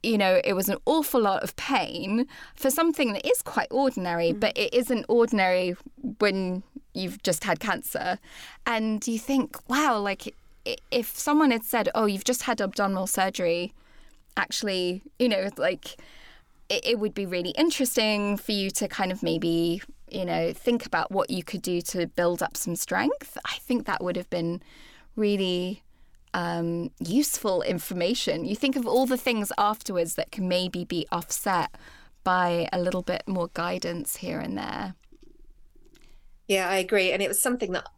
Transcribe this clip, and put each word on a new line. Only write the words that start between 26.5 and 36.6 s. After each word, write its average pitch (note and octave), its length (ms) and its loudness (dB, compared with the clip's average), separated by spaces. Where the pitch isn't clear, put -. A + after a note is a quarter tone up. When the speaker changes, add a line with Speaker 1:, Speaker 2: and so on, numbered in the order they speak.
Speaker 1:
useful F#3+ 640 0
information. F3+ 800 -2
You G3 100 -2
think C#4 220 0
of A#3 100 -2
all B3+ 180 4
the B3 120 2
things A3 400 0
afterwards G3+ 580 0
that - 160 -4
can F#3 160 -2
maybe F3+ 380 0
be E3+ 260 -2
offset F3 600 -2
by F3 480 2
a F#3 80 0
little F3+ 220 0
bit - 260 -4
more F3+ 260 -2
guidance F3 640 -4
here E3+ 220 -6
and - 180 -6
there. - 380 -8
Speaker 3:
Yeah, F#3 220 2